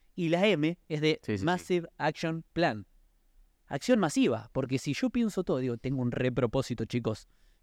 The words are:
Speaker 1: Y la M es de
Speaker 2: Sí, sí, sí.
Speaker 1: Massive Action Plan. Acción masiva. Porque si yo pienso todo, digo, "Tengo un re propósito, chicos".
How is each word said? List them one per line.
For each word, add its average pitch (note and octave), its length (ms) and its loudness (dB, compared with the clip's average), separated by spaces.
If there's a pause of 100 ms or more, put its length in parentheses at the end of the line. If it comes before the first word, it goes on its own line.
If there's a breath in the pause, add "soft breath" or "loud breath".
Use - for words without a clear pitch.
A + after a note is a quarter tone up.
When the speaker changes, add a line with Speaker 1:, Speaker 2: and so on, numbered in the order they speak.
(160)
Speaker 1:
Y E3+ 140 -2
la F3+ 180 4
M E3 400 2
es D3+ 140 -4
de D#3 200 2
Speaker 2:
Sí, G#2+ 160 -2
sí, - 0 -
sí. C3+ 80 -2
Speaker 1:
Massive F3 420 0 (100)
Action D#3+ 460 -2 (100)
Plan. C3+ 340 -2 (800)
Acción A#3+ 320 2
masiva. D3 540 2
Porque C3 240 -2
si C#3+ 160 -2
yo B3+ 160 0
pienso A3 340 -2
todo, E3 140 0
digo, B2+ 200 -2
"Tengo C3+ 240 -4
un A#2+ 100 0
re B2 200 0
propósito, B2 540 0
chicos". A#2 420 -4 (340)